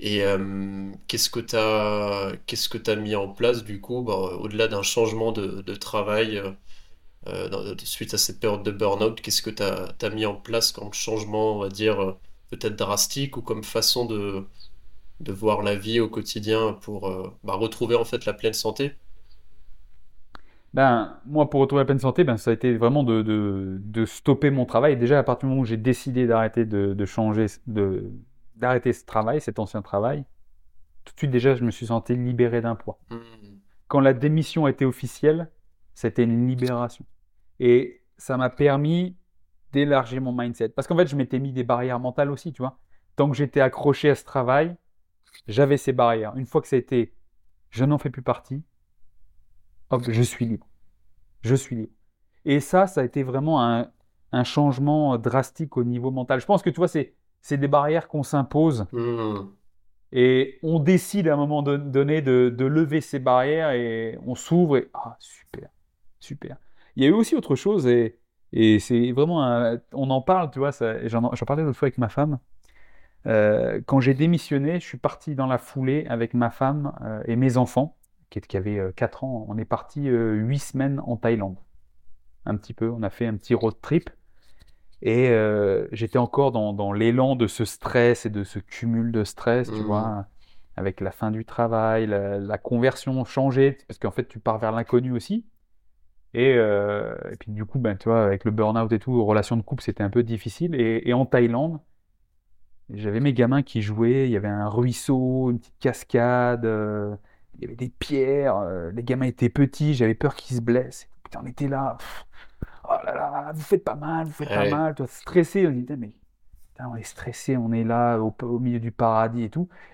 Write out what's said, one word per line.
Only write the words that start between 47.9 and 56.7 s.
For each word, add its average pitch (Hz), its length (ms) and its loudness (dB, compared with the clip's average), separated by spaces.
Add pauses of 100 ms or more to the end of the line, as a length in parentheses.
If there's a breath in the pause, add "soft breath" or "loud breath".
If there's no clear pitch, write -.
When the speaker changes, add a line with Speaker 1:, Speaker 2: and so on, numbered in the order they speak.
Speaker 2:
fais 139 120 -4
plus 131 120 -10
partie, 131 400 -4 (1300)
hop, 123 180 0
je 117 140 2
suis 120 240 0
libre. 110 200 -4 (760)
Je 120 120 2
suis 127 220 -2
libre. 107 160 -8 (520)
Et 143 160 2
ça, 185 260 4
ça 175 160 -2
a - 20 0
été 135 180 -4
vraiment 135 400 0
un, 120 280 0 (420)
un 123 120 2
changement 143 720 2
drastique 131 580 -2
au 123 80 2
niveau 123 260 -2
mental. 131 300 -2
Je - 60 -10
pense 202 160 4
que, 180 80 0